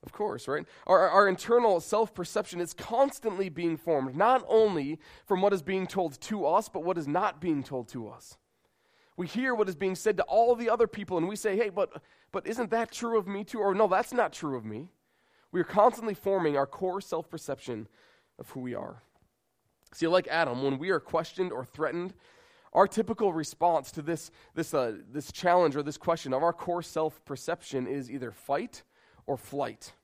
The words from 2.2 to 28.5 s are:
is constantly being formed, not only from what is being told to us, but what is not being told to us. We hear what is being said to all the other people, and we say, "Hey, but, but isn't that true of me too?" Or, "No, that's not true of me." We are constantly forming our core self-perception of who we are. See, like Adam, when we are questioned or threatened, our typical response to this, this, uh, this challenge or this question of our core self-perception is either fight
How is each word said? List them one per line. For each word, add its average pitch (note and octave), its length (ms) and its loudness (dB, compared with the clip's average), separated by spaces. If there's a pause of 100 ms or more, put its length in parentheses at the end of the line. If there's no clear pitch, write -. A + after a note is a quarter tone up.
is F3 140 -6
constantly A3+ 760 0
being E3 280 -2
formed, C3+ 400 -2
not A#3+ 320 4
only F3 500 2 (260)
from F#3 180 0
what G3 100 6
is F#3 100 -2
being F#3 240 -2
told F3 360 -4
to G#3 220 -6
us, F3 240 2
but D#3+ 140 -8
what F3 160 -2
is D3+ 80 -6
not E3+ 340 -2
being D#3 220 -2
told B2 280 -8
to A2+ 180 -10
us. - 280 -20 (800)
We F3+ 100 -6
hear B3 280 0
what G#3+ 160 2
is F3 40 -6
being F#3 200 -2
said G3 240 0
to F3 60 2
all A#3 300 6
the A#3 140 -2
other A3+ 180 4
people, G3 300 -6
and E3 100 2
we G#3 100 -4
say, G3+ 200 0
"Hey, G#3+ 140 0
but, F#3 320 -4 (300)
but - 140 -6
isn't A3+ 220 -4
that A3+ 240 -2
true A#3 240 -2
of G3 100 2
me G3+ 180 -6
too?" A3+ 160 -8
Or, G3 140 2
"No, G#3 140 4
that's F#3+ 240 0
not A3+ 220 0
true C#3 240 -6
of A2 80 -10
me." A2+ 240 -10 (600)
We F3+ 80 0
are D#3+ 40 2
constantly A3+ 480 4
forming F3 460 0
our C#3 80 2
core F#3 340 -6
self-perception C3+ 880 -8 (500)
of - 120 -18
who C3+ 100 -12
we B2+ 140 -8
are. - 260 -10 (920)
See, E3 120 -2
like F3+ 220 2
Adam, C3+ 340 0
when C3+ 140 0
we D3 140 -4
are E3 100 0
questioned E3+ 500 -4
or B2+ 140 -8
threatened, D#3+ 480 -4 (640)
our G3 100 8
typical G#3+ 460 0
response D#3+ 600 0
to D#3+ 100 -10
this, D#3 280 -6 (240)
this, D#3+ 200 -6
uh, A#2+ 240 0 (120)
this C#3 220 -10
challenge F3 440 4
or D3 60 -2
this C#3+ 140 -8
question D#3+ 380 -2
of C3+ 80 0
our E3+ 100 2
core F3 300 -4
self-perception D3+ 1040 -6
is C3 240 -6
either B2 200 -8
fight D3 520 -6 (440)